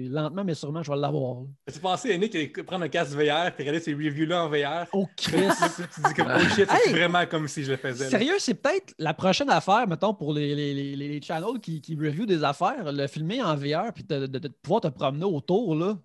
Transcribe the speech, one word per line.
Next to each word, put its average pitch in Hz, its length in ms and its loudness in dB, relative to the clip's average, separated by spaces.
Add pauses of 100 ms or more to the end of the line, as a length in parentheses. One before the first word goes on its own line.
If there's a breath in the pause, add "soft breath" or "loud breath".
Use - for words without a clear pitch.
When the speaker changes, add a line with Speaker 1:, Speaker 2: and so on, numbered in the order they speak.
Speaker 1:
lentement, 156 340 -2
mais 170 120 -2
sûrement, 156 280 -6
je 147 80 -8
vais 143 60 0
l'avoir, 139 440 -2
là. 135 60 -12 (200)
Speaker 2:
As-tu - 120 -14
pensé, 180 300 0
Yannick, 175 480 -2
à 175 60 -8
prendre 175 200 -4
un 156 60 -2
casque 156 240 0
V 147 180 4
R 170 220 2
puis 147 100 -8
regarder 147 180 0
ces 160 120 -4
reviews-là 156 500 0
en 156 60 -2
V 147 160 2
R ? 165 280 -4
Speaker 1:
Oh, 196 220 2
Christ ! 175 460 2 (160)
Speaker 2:
<laughs> 175 180 -10
Tu 160 60 -12
te 151 60 2
dis - 80 0
comme, 160 200 2
oh - 40 4 (160)
shit, 196 140 6
c'est 415 200 6
Speaker 1:
Hey ! 240 40 4
Speaker 2:
vraiment 170 320 4
comme 160 240 -2
si 147 140 -6
je 135 80 -2
le 127 60 2
faisais, 131 280 -4
là. 131 40 -4
Speaker 1:
Sérieux, 254 300 2
c'est 254 160 0
peut-être 370 420 -2
la 151 160 0
prochaine 190 360 2
affaire, 202 380 4
mettons, 190 260 0
pour 160 200 -4
les, 147 220 0
les, 143 180 -2
les, 139 220 -4
les, 139 140 -6
les 147 120 -6
channels 185 400 -4
qui, 160 200 -6
qui 160 140 -8
review 151 300 -2
des 175 200 2
affaires, 175 480 0
le 139 140 -2
filmer 160 360 -4
en 160 140 2
V 143 180 -2
R 208 180 -2
puis - 120 -16
de, 139 200 -2
de, 131 140 -6
de 147 80 -8
pouvoir 160 340 -2
te 180 60 -2
promener 147 380 -2
autour, 180 500 0
là. 185 300 0